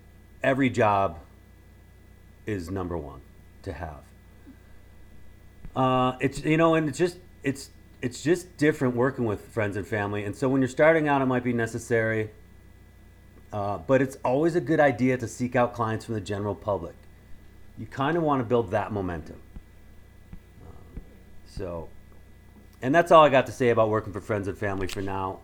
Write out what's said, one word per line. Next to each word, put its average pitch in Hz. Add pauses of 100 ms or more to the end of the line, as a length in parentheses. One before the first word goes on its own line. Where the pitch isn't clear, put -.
(420)
every 131
job 98 (1300)
is 95
number 90
one 69 (420)
to 92
have. 78 (1700)
Uh, 127
it's, 139
you 156
know, 165
and 160
it's 143
just, 175 (260)
it's, - (320)
it's -
just 175
different 147
working 123
with 101
friends 104
and 95
family. 104
And 101
so 135
when 135
you're 131
starting 156
out, 139
it 131
might 127
be 120
necessary. 113 (1200)
Uh, 101
but 131
it's 139
always 151
a 175
good 151
idea 127
to 117
seek 123
out 123
clients 110
from 113
the 107
general 101
public. 85 (840)
You 107
kinda 151
wanna 143
build 113
that 101
momentum. 87 (1300)
Um, - (460)
so, 87 (920)
and 127
that's 170
all 156
I 147
got 127
to 117
say 123
about 110
working 107
for 98
friends 101
and 90
family 98
for 101
now. 95